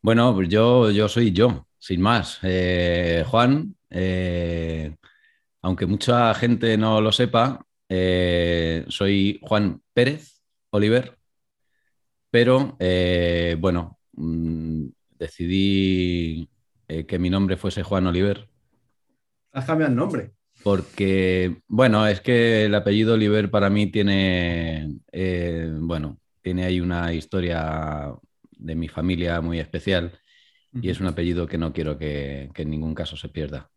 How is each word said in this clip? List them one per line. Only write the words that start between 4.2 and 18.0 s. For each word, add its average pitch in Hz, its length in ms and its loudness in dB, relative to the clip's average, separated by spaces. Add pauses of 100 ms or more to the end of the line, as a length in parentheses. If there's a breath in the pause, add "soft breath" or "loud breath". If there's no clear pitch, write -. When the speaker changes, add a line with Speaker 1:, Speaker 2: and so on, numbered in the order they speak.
Speaker 1:
aunque 90 240 -2
mucha 113 480 2
gente 113 460 2
no 110 200 2
lo 110 120 4
sepa, 120 520 2 (260)
eh, 87 1000 0
soy 98 560 0
Juan 104 400 -2 (100)
Pérez 135 480 -2 (300)
Oliver, 107 440 0 (1120)
pero, 123 500 2
eh, 87 800 0
bueno, 87 400 -2 (140)
mm, 80 720 -4 (320)
decidí, 90 1300 -2 (380)
eh, 78 180 -8
que 92 140 -4
mi 87 100 0
nombre 92 280 0
fuese 95 260 -6
Juan 92 240 0